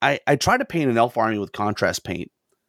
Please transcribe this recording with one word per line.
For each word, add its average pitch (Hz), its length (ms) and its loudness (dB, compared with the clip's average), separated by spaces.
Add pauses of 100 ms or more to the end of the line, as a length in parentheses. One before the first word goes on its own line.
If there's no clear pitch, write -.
I, 139 260 0
I 147 100 4
tried 220 220 2
to 277 60 -4
paint 151 260 -2
an 113 60 2
elf 120 220 2
army 110 200 2
with 98 140 -6
contrast 104 500 -2
paint. - 280 -8 (380)